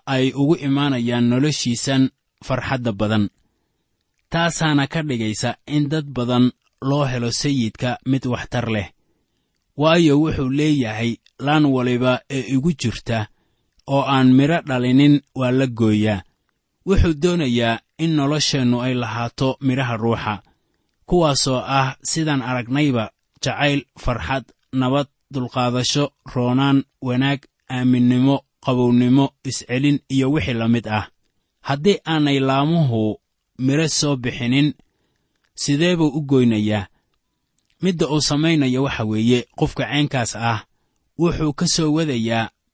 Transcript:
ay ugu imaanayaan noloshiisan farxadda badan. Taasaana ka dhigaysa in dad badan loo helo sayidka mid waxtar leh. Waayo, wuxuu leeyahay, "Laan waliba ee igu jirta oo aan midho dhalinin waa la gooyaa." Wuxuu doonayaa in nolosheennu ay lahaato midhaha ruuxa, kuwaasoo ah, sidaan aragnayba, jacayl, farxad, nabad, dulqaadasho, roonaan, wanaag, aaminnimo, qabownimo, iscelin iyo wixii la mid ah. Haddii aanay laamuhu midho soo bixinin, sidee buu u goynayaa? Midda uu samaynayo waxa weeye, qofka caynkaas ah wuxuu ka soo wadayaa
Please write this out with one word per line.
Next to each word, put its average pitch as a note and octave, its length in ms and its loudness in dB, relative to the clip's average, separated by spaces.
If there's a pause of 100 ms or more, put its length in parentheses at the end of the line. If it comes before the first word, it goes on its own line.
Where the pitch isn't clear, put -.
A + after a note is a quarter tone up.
ay C3 280 0
ugu C#3+ 220 2
imaanayaan C3+ 720 0
noloshiisan C3 760 0 (400)
farxadda B2+ 500 -4
badan. G#2+ 320 0 (1080)
Taasaana D#3+ 540 0
ka E3 160 -6
dhigaysa A#2+ 480 -4 (160)
in D3 220 -2
dad D#3 180 -4
badan B2 380 0 (380)
loo C#3 220 0
helo B2 280 -4
sayidka B2+ 720 -4
mid C3 200 0
waxtar A#2+ 440 -4
leh. G#2 180 -4 (880)
Waayo, D#3+ 420 4
wuxuu D#3 300 -2
leeyahay, B2 640 0 (260)
"Laan D3 280 2
waliba B2+ 460 2 (180)
ee C3 180 -4
igu C3 240 0
jirta A#2 460 -4 (720)
oo C#3 140 0
aan C3 300 4
midho C#3+ 340 4
dhalinin C3 480 4 (200)
waa B2+ 160 -2
la C3 160 2
gooyaa." G#2+ 560 0 (640)
Wuxuu F3+ 280 4
doonayaa B2+ 680 0 (180)
in E3 180 -2
nolosheennu C#3 640 0
ay B2+ 140 -2
lahaato A#2+ 540 -4 (120)
midhaha B2+ 360 -2
ruuxa, G#2+ 380 -2 (760)
kuwaasoo C#3 580 2
ah, C3+ 360 0
sidaan D#3 400 -2
aragnayba, B2 640 -2 (380)
jacayl, C#3 380 -2 (180)
farxad, B2+ 460 -4 (280)
nabad, C3 340 0 (240)
dulqaadasho, B2+ 720 -2 (300)
roonaan, C3+ 440 2 (240)
wanaag, C3 380 -2 (300)
aaminnimo, B2+ 640 2 (280)
qabownimo, B2 640 4 (180)
iscelin C3+ 540 -2 (120)
iyo C3+ 220 0
wixii C#3 220 -2
la A2+ 140 -2
mid A#2 200 0
ah. G#2+ 160 -2 (600)
Haddii D3+ 420 0
aanay D3 340 2
laamuhu C3+ 760 0 (420)
midho C#3 300 0
soo D3 280 -2
bixinin, B2 580 0 (840)
sidee E3 380 0
buu D#3+ 120 2
u C#3+ 140 -4
goynayaa? A2+ 640 2 (960)
Midda E3+ 260 0
uu D3+ 120 0
samaynayo C#3+ 640 0
waxa B2+ 220 -4
weeye, A2+ 420 0 (100)
qofka - 280 -2
caynkaas C3+ 520 -2
ah A2+ 280 -2 (540)
wuxuu D#3 340 0
ka F3 140 -4
soo D#3 260 0
wadayaa A#2 580 -2 (240)